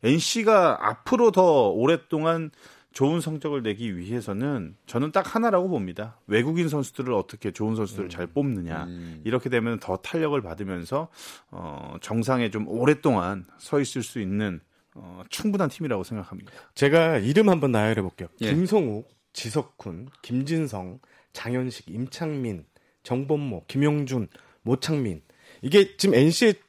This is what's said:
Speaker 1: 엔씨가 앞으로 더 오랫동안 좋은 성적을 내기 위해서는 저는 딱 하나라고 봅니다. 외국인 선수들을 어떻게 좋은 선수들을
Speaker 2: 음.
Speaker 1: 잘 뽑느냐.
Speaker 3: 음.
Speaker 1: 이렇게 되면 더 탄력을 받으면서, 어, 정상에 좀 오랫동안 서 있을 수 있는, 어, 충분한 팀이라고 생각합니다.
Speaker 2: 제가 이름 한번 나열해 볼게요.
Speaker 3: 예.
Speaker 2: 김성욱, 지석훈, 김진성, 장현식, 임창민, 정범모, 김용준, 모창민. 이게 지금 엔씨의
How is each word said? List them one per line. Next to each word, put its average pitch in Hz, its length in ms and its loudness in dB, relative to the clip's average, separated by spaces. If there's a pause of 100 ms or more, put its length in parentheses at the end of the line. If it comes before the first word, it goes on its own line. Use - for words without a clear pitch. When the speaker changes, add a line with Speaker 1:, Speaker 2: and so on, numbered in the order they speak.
Speaker 1:
엔씨가 175 760 4 (100)
앞으로 226 420 4
더 160 380 6
오랫동안 156 800 0 (420)
좋은 156 300 2
성적을 147 400 -4
내기 107 340 -4
위해서는 104 880 -6
저는 147 280 -2
딱 - 220 -2
하나라고 208 360 2
봅니다. 107 560 -6
외국인 151 420 2
선수들을 135 460 -4
어떻게 98 360 -4
좋은 110 240 -2
선수들을 101 320 -4
Speaker 2:
음. 87 40 -12
Speaker 1:
잘 87 160 -6
뽑느냐. 87 580 -4
Speaker 3:
음. 85 400 -14
Speaker 1:
이렇게 120 240 -2
되면 117 300 2
더 95 180 -4
탄력을 156 460 -2
받으면서, 95 680 -6 (420)
어, 71 520 -12
정상에 117 480 0
좀 107 180 -6
오랫동안 104 760 0 (140)
서 - 220 -2
있을 127 220 -4
수 - 180 -8
있는, 98 400 -4 (340)
어, 92 360 -20
충분한 196 400 -2
팀이라고 117 340 -4
생각합니다. 95 480 -12 (220)
Speaker 2:
제가 160 420 4
이름 151 320 4
한번 143 240 4
나열해 110 300 2
볼게요. 90 260 -8 (140)
Speaker 3:
예. 110 80 0
Speaker 2:
김성욱, 156 580 0 (240)
지석훈, 113 800 -8 (100)
김진성, 127 800 -6 (340)
장현식, 123 560 -6
임창민, 123 760 -8 (380)
정범모, 135 640 -4
김용준, 135 600 0 (320)
모창민. 127 640 -2 (400)
이게 190 340 4
지금 190 180 2
엔씨의 165 420 6 (120)